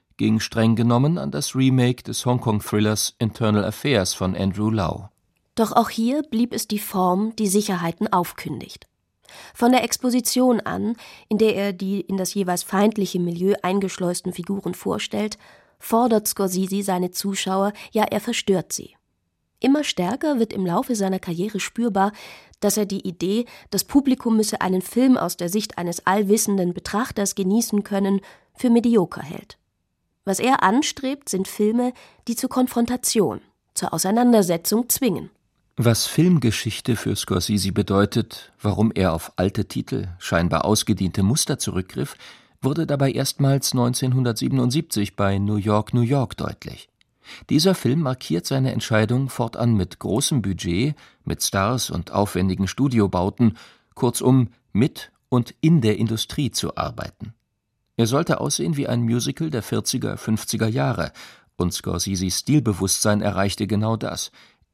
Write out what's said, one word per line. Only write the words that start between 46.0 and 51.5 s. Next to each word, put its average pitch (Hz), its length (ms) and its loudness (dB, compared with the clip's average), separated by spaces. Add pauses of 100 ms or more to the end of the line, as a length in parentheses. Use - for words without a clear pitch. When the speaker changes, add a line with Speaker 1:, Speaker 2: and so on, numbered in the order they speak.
Speaker 1:
York 123 360 0
deutlich. - 520 -10 (600)
Dieser 165 240 4
Film 151 280 0
markiert 151 440 -4
seine 131 260 0
Entscheidung, 113 580 0
fortan 120 440 0
mit 95 240 0
großem 113 440 0
Budget, 98 540 -2 (280)
mit - 180 -4
Stars 107 480 0